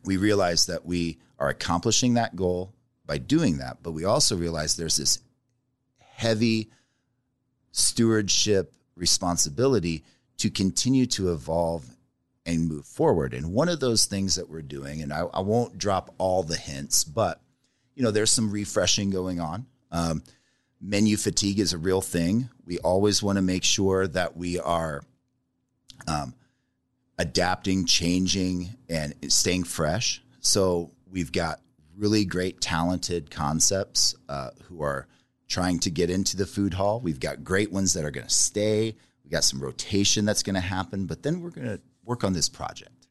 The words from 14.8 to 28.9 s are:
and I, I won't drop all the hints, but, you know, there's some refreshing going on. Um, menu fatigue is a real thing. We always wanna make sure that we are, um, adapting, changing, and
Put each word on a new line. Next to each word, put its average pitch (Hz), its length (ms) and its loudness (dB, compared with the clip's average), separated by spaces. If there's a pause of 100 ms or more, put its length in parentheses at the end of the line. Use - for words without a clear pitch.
and 71 100 -6
I, 78 80 -4
I - 200 -4
won't 107 380 0
drop 98 400 -2
all 92 240 2
the 80 140 -4
hints, - 480 -2
but, 85 360 -2 (540)
you 135 80 -2
know, 113 80 4
there's 107 200 4
some 110 200 2
refreshing 101 600 0
going 92 300 -2
on. 85 260 -6 (260)
Um, 85 300 -2 (580)
menu 104 360 2
fatigue 101 440 0
is 92 120 2
a 87 60 -4
real 92 220 2
thing. 92 480 0 (160)
We 87 140 -6
always 98 440 2
wanna 98 200 2
make 92 220 0
sure 95 440 2
that 87 280 -2
we 87 220 -4
are, 80 440 -2 (1080)
um, 71 260 -4 (840)
adapting, 90 680 0
changing, 90 880 0 (180)
and 78 260 -4 (140)